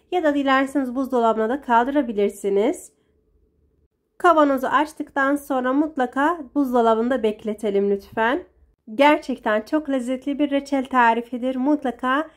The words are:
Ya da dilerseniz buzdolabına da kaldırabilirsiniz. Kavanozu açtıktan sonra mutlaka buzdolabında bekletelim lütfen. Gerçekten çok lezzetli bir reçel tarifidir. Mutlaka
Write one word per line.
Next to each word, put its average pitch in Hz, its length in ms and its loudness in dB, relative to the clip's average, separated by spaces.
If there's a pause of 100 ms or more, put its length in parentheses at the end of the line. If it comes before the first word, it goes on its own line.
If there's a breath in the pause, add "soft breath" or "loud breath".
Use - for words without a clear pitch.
(120)
Ya 359 120 0
da 294 120 2
dilerseniz 269 600 0
buzdolabına 233 540 0
da 277 120 -4
kaldırabilirsiniz. 233 1300 0 (1300)
Kavanozu 285 500 4
açtıktan 285 680 -2
sonra 262 380 -2
mutlaka 294 680 -2 (160)
buzdolabında 240 680 2
bekletelim 214 680 -2
lütfen. 226 520 -2 (520)
Gerçekten 269 640 2
çok 302 280 -4
lezzetli 262 500 -4
bir 294 120 0
reçel 277 340 -2
tarifidir. 240 680 0
Mutlaka 269 800 -2